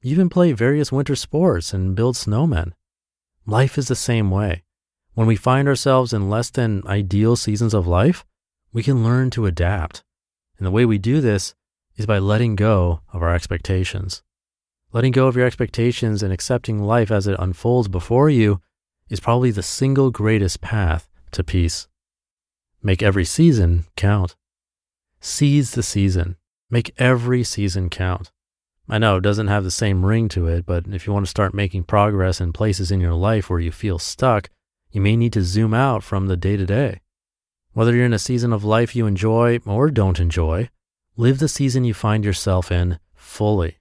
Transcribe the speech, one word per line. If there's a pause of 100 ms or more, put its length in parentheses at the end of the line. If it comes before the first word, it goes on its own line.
You
even
play
various
winter
sports
and
build
snowmen. (720)
Life
is
the
same
way. (500)
When
we
find
ourselves
in
less
than
ideal
seasons
of
life, (480)
we
can
learn
to
adapt. (540)
And
the
way
we
do
this (420)
is
by
letting
go (120)
of
our
expectations. (680)
Letting
go
of
your
expectations
and
accepting
life
as
it
unfolds
before
you (480)
is
probably
the
single
greatest
path (240)
to
peace. (960)
Make
every
season (100)
count. (840)
Seize
the
season. (340)
Make
every
season
count. (580)
I
know
it
doesn't
have
the
same
ring
to
it,
but
if
you
want
to
start
making
progress
in
places
in
your
life
where
you
feel
stuck, (400)
you
may
need
to
zoom
out
from
the
day-to-day. (720)
Whether
you're
in
a
season
of
life
you
enjoy
or
don't
enjoy, (460)
live
the
season
you
find
yourself
in (160)
fully.